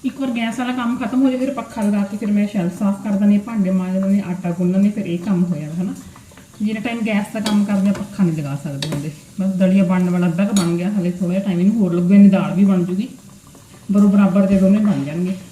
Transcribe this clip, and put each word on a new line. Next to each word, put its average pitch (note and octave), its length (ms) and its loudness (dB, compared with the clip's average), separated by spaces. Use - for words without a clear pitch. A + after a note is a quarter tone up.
ਇੱਕ C4+ 160 -6
ਵਾਰ B3+ 100 -2
ਗੈਸ A#3 280 -4
ਵਾਲਾ B3 140 -4
ਕੰਮ B3 240 -4
ਖਤਮ B3+ 260 -2
ਹੋ C4 80 4
ਜਾਏ, B3+ 80 -2
ਫਿਰ C4 120 -4
ਪੱਖਾ A3+ 320 -8
ਲਗਾ G3+ 200 0
ਕੇ G#3 140 -6
ਫਿਰ G#3 160 -4
ਮੈਂ G#3 140 2
ਸ਼ੈਲਫ F3+ 320 -4
ਸਾਫ਼ G3 260 -2
ਕਰ G#3+ 60 -4
ਦਿੰਦੀ G3+ 240 4
ਹਾਂ, G3+ 60 2
ਭਾਂਡੇ G#3 300 -2
ਮਾਂਜ F#3 220 -2
ਦਿੰਦੀ F#3+ 280 0
ਹਾਂ, F3+ 100 -8
ਆਟਾ F3 200 -6
ਗੁੰਨ F3+ 220 -2
ਦਿੰਦੀ G3 140 2
ਹਾਂ, G#3 80 0
ਫਿਰ - 120 -6
ਇਹ E3+ 120 -4
ਕੰਮ F3+ 260 0
ਹੋ F3 120 -2
ਜਾਂਦਾ, D3+ 180 -10
ਹੈ F3+ 80 -6
ਨਾ। G#3 120 -6
ਜਿੰਨਾ A3 180 -4
ਟਾਈਮ A#3 260 -6
ਗੈਸ G3+ 280 -2
ਦਾ A3 60 -4
ਕੰਮ G#3 240 0
ਕਰਦੇ G3 220 0
ਹਾਂ, G3+ 80 2
ਪੱਖਾ - 300 -4
ਨਹੀਂ E3 120 0
ਲਗਾ C#3+ 280 -6
ਸਕਦੇ C#3+ 240 -8
ਹੁੰਦੇ। D3+ 240 -6
ਬਸ F#3+ 60 -2
ਦਲੀਆ F#3+ 380 2
ਬਣਨ F3+ 260 2
ਵਾਲਾ F3 160 0
ਅੱਧਾ E3+ 180 0
ਕੁ G#3 120 0
ਬਣ E3+ 200 0
ਗਿਆ, F#3 140 -2
ਹਾਲੇ F3+ 200 -2
ਥੋੜ੍ਹਾ F3+ 240 -4
ਜਿਹਾ F#3+ 100 -2
ਟਾਈਮ F3+ 160 -2
ਇਹਨੂੰ G#3 160 2
ਹੋਰ F3+ 180 0
ਲੱਗੂ, F3+ 200 2
ਇੰਨੀ G3+ 140 10
ਦਾਲ E3 260 2
ਵੀ G3 100 4
ਬਣ F#3 200 4
ਜੂਗੀ, F#3+ 240 -4
ਬਰੋ G3+ 160 6
ਬਰਾਬਰ G3 380 4
ਦੇ G3 120 4
ਦੋਨੇ F#3+ 200 4
ਬਣ F3+ 260 2
ਜਾਣਗੇ। F3+ 320 -4